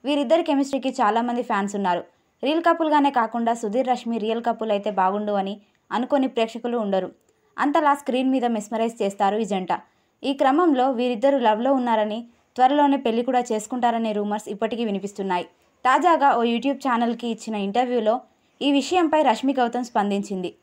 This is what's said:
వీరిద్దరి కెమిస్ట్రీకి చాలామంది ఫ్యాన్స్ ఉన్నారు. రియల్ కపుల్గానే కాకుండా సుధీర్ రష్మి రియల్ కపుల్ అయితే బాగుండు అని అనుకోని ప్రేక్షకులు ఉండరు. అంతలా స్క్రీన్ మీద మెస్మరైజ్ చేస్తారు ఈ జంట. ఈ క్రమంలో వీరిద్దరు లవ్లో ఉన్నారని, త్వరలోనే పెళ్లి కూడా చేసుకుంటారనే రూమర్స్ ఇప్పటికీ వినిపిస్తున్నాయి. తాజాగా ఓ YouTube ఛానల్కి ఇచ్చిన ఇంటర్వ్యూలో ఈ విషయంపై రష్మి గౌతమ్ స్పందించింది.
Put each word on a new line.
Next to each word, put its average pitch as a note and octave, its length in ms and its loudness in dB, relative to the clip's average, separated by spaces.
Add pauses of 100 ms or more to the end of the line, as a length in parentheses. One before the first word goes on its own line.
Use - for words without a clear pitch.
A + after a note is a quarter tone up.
వీరిద్దరి C#4+ 380 2
కెమిస్ట్రీకి C#4 460 0
చాలామంది A#3+ 540 0
ఫ్యాన్స్ G3+ 320 -2
ఉన్నారు. F3+ 300 -2 (400)
రియల్ D#4 180 0
కపుల్గానే D#4 480 4
కాకుండా A#3 440 0
సుధీర్ A#3 340 -2
రష్మి A#3+ 300 -2
రియల్ A3+ 260 -2
కపుల్ A3+ 260 -2
అయితే G#3 200 0
బాగుండు G3+ 420 0
అని G3 280 -4 (320)
అనుకోని C4 360 0
ప్రేక్షకులు A#3+ 500 -4
ఉండరు. F#3+ 340 -2 (460)
అంతలా D4 360 2
స్క్రీన్ C4 360 -2
మీద C4 140 0
మెస్మరైజ్ A3+ 580 -4
చేస్తారు G3 360 0
ఈ A3+ 60 -2
జంట. F#3 240 -4 (560)
ఈ C4+ 80 -2
క్రమంలో C#4 580 4
వీరిద్దరు B3 480 2
లవ్లో A#3+ 340 2
ఉన్నారని, A#3 540 -2 (280)
త్వరలోనే C#4 420 4
పెళ్లి A#3+ 260 0
కూడా B3 300 0
చేసుకుంటారనే A#3 600 -2
రూమర్స్ G#3 360 -4
ఇప్పటికీ A3+ 360 -4
వినిపిస్తున్నాయి. F#3+ 600 -4 (400)
తాజాగా C#4 520 4
ఓ A#3 80 2
YouTube A#3+ 320 0
ఛానల్కి A#3+ 520 -2
ఇచ్చిన A3 260 -8
ఇంటర్వ్యూలో A3+ 680 0 (420)
ఈ C#4 100 2
విషయంపై D#4 500 2
రష్మి C4+ 360 2
గౌతమ్ B3 260 -2
స్పందించింది. G3+ 800 -4